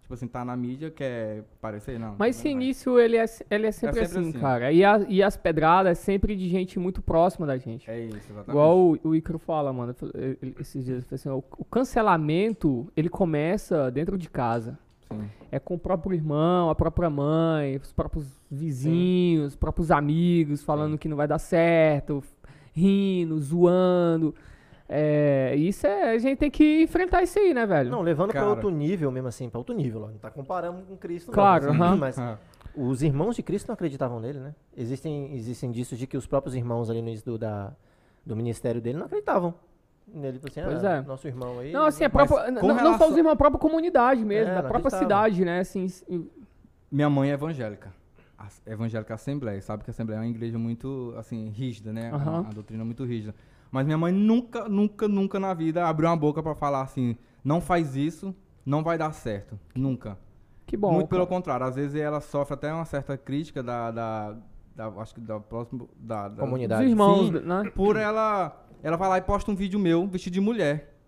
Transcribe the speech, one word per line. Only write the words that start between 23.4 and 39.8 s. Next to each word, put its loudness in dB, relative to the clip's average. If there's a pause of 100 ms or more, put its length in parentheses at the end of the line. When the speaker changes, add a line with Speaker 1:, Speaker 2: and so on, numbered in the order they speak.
Speaker 2:
É, 2
isso 0
é, 2
a 2
gente 0
tem 2
que 6
enfrentar 2
isso 0
aí, 4
né, 2
velho? 2
Speaker 3:
Não, -2
levando 2
pra 0
Speaker 1:
Cara. 2
Speaker 3:
outro 0
nível 0
mesmo -6
assim, -10
pra -8
outro -8
nível, -4
ó. -12
Não -16
tá -16
comparando -8
com -18
Cristo, -10
não, -14
Speaker 2:
Claro, 6
Speaker 3:
assim, 4
Speaker 2:
aham. 6
Speaker 3:
mas -2
Speaker 1:
Ah. -6 (380)
Speaker 3:
os -2
irmãos 0
de -8
Cristo -6
não -6
acreditavam -6
nele, -10
né? -14 (220)
Existem, -8
existem -8
indícios -8
de -6
que -8
os -6
próprios -2
irmãos -4
ali -2
no -6
início -10
do, -6
da, -6 (540)
do -8
ministério -4
dele -6
não -8
acreditavam. -2 (580)